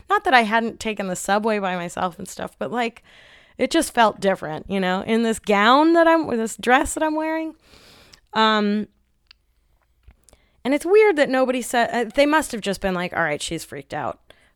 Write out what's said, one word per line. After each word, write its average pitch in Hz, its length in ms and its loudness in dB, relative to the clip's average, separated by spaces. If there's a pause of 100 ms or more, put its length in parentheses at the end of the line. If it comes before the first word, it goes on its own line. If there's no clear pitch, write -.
not 415 140 0
that - 100 2
I 247 80 6
hadn't 226 380 -2
taken 208 280 -8
the 180 80 -6
subway 214 440 -2
by 185 160 -4
myself 175 420 -6
and 185 100 -14
stuff, - 300 -12
but, - 140 -8
like, 226 320 -6 (560)
it 262 100 0
just - 240 -2
felt 226 260 2
different, 156 500 -4
you 196 100 -2
know, 185 220 -2
in 226 200 0
this 226 160 -2
gown 247 560 4
that 330 140 6
I'm, 320 180 4
with 240 140 -2
this 226 180 -6
dress 254 380 2
that 311 80 -4
I'm 311 120 -2
wearing. 320 400 -4 (800)
Um, 214 540 2 (1800)
and 254 80 0
it's 294 120 0
weird 415 300 6
that 285 140 2
nobody 262 320 0
said, 233 320 0
uh, 226 200 -2
they 285 120 4
must 302 260 0
have 233 80 -6
just 190 220 -6
been 190 140 -2
like, 175 180 -6
"All - 80 -2
right, 151 200 -2
she's - 220 -8
freaked - 300 -14
out." 127 260 -6 (360)